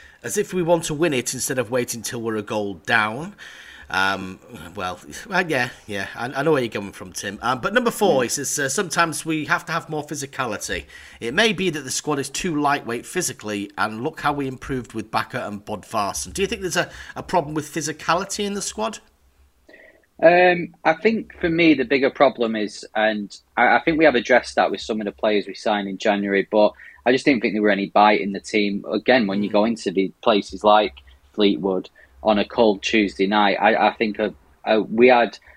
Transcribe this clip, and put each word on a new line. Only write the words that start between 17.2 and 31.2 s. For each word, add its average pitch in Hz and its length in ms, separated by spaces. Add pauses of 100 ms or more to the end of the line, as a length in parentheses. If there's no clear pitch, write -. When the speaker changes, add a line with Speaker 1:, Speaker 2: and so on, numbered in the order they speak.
Speaker 1:
problem 151 320
with 147 180
physicality 165 720
in 202 100
the 196 80
squad? 220 340 (1200)
Speaker 2:
Um, 175 600
I 165 120
think 220 440
for 175 100
me 165 260
the 131 100
bigger 131 240
problem 120 460
is, 104 380
and 107 420 (200)
I, 117 220
I - 40
think 160 160
we 160 80
have 135 100
addressed 120 400
that 92 140
with 98 120
some 110 180
of 107 60
the 101 80
players 104 340
we 95 60
signed 104 340
in 95 100
January, 101 540
but 107 220 (320)
I 123 80
just 131 120
didn't 131 160
think 113 120
there 107 80
were 104 80
any 98 200
bite 104 300
in 98 140
the 95 80
team. 101 500
Again, 110 360
when 101 160
you 98 60
Speaker 1:
Mm. - 40
Speaker 2:
go 104 120
into 113 260
the 95 200 (100)
places 101 420
like 107 340 (360)